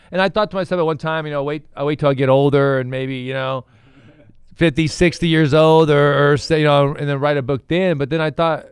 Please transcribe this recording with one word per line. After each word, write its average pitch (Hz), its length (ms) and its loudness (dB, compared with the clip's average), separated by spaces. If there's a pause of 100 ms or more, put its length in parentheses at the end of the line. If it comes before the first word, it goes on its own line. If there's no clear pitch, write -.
(100)
and 180 100 -4
I 196 80 0
thought 208 220 -2
to 185 60 -10
myself 180 240 -4
at 165 40 0
one 160 140 -2
time, 160 260 -6
you 151 80 -10
know, 143 120 -4
wait, 147 200 -8 (100)
I'll 143 120 -6
wait 151 120 -2
till 147 120 2
I 139 40 0
get 135 140 0
older 139 500 4
and 127 120 -6
maybe, 131 260 -8
you 127 160 -10
know, 131 320 -6 (920)
fifty, 160 320 0
sixty 170 420 0
years 156 260 2
old 160 340 6
or, 143 440 2
or 147 40 4
say, 156 220 -2
you 151 80 2
know, 143 280 2
and 143 140 -6
then 143 120 -4
write 147 180 0
a 135 40 -2
book 131 260 -6
then. 175 280 0
But 139 140 -6
then 160 100 -2
I 156 100 -2
thought, 160 420 -4